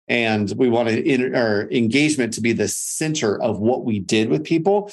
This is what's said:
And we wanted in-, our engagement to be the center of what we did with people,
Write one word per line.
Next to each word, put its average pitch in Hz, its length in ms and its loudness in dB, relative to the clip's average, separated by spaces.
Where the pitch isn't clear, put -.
And 110 460 0
we 123 140 4
wanted 113 360 2
in-, 127 280 0
our 110 360 0
engagement 123 600 0
to 110 80 -8
be 117 140 0
the 107 120 0
center 139 760 -2
of 107 160 -2
what 120 260 0
we 110 140 -2
did 113 320 0
with 151 120 0
people, 196 500 0